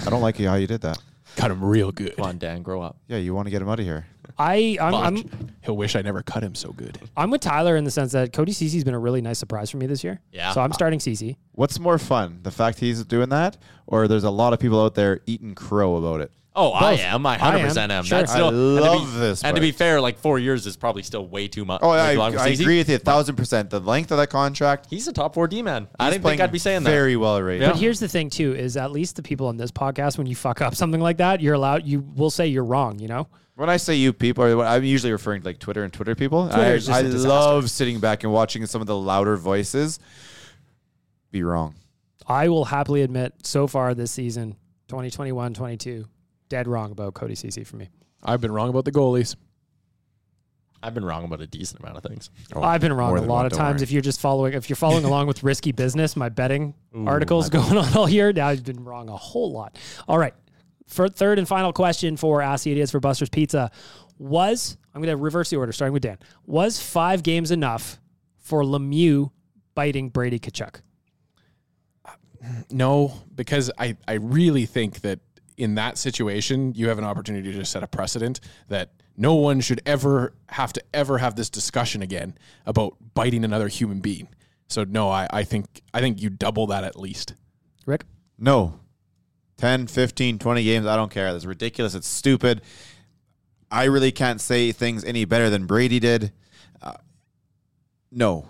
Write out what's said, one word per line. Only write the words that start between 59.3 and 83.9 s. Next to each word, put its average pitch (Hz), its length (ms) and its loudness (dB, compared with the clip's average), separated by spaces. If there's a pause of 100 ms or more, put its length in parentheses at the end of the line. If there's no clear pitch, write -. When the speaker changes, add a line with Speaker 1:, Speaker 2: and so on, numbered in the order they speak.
Speaker 4:
lot. 110 260 -12 (300)
All 151 100 4
right. 151 160 2 (540)
For 185 200 0
third 202 320 2
and 180 80 0
final 190 240 0
question 165 460 0
for 151 240 2
Ask 139 240 -2
the 151 80 0
Idiots 143 180 0
for 143 80 0
Buster's 135 300 2
Pizza. 143 420 0 (460)
Was, 175 580 0 (180)
I'm 143 80 -10
gonna 160 140 0
reverse 156 340 -2
the 165 60 -2
order, 127 160 -2
starting 139 220 -2
with 139 100 0
Dan. 104 140 -6 (280)
Was 190 360 0
five 175 420 0
games 165 280 0
enough 135 500 -2 (380)
for 156 240 0
Lemieux 143 680 2 (420)
biting 139 360 -2
Brady 123 280 -2
Tkachuk? - 440 -10 (1900)
Speaker 2:
No, 135 420 4 (220)
because 131 420 -2
I, 117 200 -4 (100)
I 110 60 -2
really 131 520 2
think 113 360 -4
that 98 180 -4 (380)
in 107 180 -2
that 113 220 -2
situation, 123 760 -2
you 113 160 -2
have 113 80 0
an 107 60 -4
opportunity 101 500 -6
to 98 120 -8
set 92 180 -6
a 90 40 -10
precedent 117 520 -6 (280)
that 95 240 -6 (240)
no 139 200 4
one 143 260 4
should 123 240 -2
ever 139 480 2 (160)
have 127 240 -6
to - 80 -8 (120)
ever 139 260 0
have 120 160 -2
this 110 160 -6
discussion 113 500 -4
again 92 320 -8 (320)
about 107 300 -4 (180)
biting 117 300 0
another 107 240 -2
human 101 320 -4